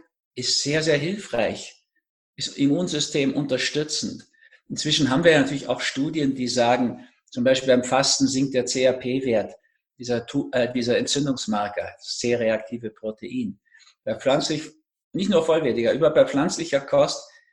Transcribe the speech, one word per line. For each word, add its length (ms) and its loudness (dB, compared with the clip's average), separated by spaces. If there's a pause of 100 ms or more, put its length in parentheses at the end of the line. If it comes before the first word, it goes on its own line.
(360)
ist 260 -2
sehr, 220 -2
sehr 140 2
hilfreich, 840 -4 (520)
ist 220 -8
Immunsystem 760 0
unterstützend. 960 -4 (420)
Inzwischen 400 0
haben 140 2
wir 80 8
ja 100 6
natürlich 260 -4
auch 140 -2
Studien, 540 -2
die 120 -4
sagen, 580 2 (260)
zum 120 -4
Beispiel 260 4
beim 140 6
Fasten 440 2
sinkt 260 0
der 120 0
C-R-P-Wert, 920 0 (420)
dieser 280 -4
Tu-, 280 -4
äh, 180 0
dieser 260 0
Entzündungsmarker, 1000 -2
das 220 -10
C-reaktive 720 -2
Protein. 680 -8 (440)
Bei 120 -4
pflanzlich, 540 0 (420)
nicht 180 -2
nur 140 4
vollwertiger, 500 2
über, 180 2
bei 140 6
pflanzlicher 560 0
Kost 480 0 (240)